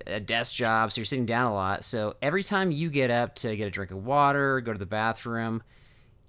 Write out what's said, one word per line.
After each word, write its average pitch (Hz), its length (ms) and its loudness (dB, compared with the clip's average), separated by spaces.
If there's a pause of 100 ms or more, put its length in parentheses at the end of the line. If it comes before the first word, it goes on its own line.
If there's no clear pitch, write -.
a 104 120 -4
desk 117 360 0
job, 113 360 2
so - 80 -4
you're 110 60 -4
sitting 127 200 0
down 117 240 2
a 107 40 0
lot. 95 320 0
So 107 360 -2
every 165 220 0
time 190 280 0
you 160 180 -2
get 139 220 2
up 120 240 0
to 110 200 -4
get 104 120 -2
a 98 40 -6
drink 95 200 -6
of 95 140 -8
water, 139 540 4
go 117 140 -4
to 107 60 -6
the 98 60 -6
bathroom, 113 800 -2 (640)